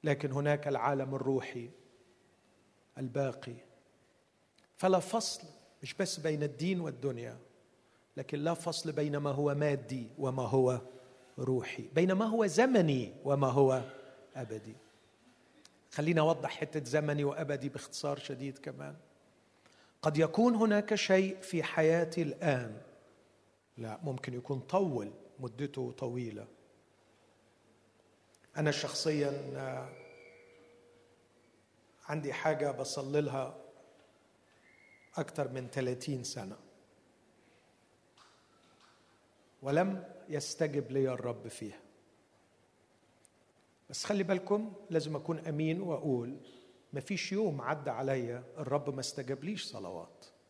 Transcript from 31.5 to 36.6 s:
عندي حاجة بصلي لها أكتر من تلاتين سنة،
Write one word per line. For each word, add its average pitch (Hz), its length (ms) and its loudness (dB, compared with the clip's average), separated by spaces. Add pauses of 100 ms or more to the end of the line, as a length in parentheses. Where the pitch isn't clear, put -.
عندي 147 280 -4
حاجة 147 380 0
بصلي 135 500 -2
لها 135 360 -4 (1600)
أكتر 147 300 -4
من 127 240 -8
تلاتين 127 520 -2
سنة، 101 340 -8 (3000)